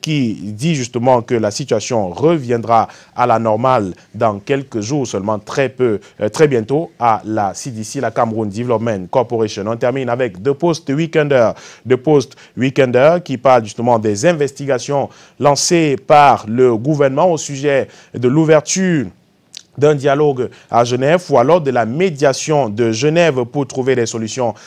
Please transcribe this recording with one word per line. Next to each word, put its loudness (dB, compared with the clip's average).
qui -2
dit -4
justement 0
que -2
la -2
situation -2
reviendra 0
à 0
la 2
normale 0
dans -2
quelques -4
jours -4
seulement, -4
très -4
peu, -2
euh, -2
très 2
bientôt -2
à 0
la -2
C -12
D -10
C, -10
la -4
Cameroon -2
Development -4
Corporation. -2
On -4
termine -2
avec -4
The 0
Post -2
Weekender. 2
The 4
Post 0
Weekender 2
qui -6
parle 4
justement 0
des -2
investigations -2
lancées 2
par 4
le 2
gouvernement 0
au -2
sujet -2
de 0
l'ouverture 2
d'un 4
dialogue 0
à 4
Genève 0
ou 2
alors 4
de -2
la 0
médiation 0
de 0
Genève 0
pour -6
trouver -2
des 0
solutions -6